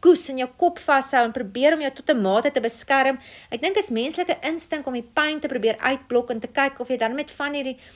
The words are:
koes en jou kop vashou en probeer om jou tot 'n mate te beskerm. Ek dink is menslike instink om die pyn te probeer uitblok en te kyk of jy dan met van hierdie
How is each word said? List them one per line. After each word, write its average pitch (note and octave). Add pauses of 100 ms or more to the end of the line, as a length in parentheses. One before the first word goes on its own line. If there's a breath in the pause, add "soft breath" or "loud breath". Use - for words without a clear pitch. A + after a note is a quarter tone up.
koes E4+
en C4+
jou B3+
kop F4
vashou C4+
en A3+
probeer B3
om D#4
jou C#4
tot -
'n B3+
mate G#3
te C4
beskerm. C4 (320 loud breath)
Ek A#3
dink F#4+
is G#4
menslike D#4
instink D#4
om B3+
die A#3+
pyn D4+
te D4+
probeer A3+
uitblok B3
en A3+
te A#3+
kyk C4+
of A#3+
jy B3+
dan A3+
met D4
van C#4+
hierdie C4 (180 loud breath)